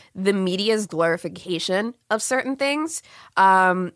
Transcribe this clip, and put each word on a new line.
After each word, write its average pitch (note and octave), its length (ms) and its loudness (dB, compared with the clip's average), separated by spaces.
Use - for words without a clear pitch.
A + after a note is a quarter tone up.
the F#3+ 180 0
media's G3+ 540 0
glorification E3+ 1080 -2
of G#3+ 120 -2
certain B3+ 340 -2
things. C#4+ 460 -4
Um, F#3 600 4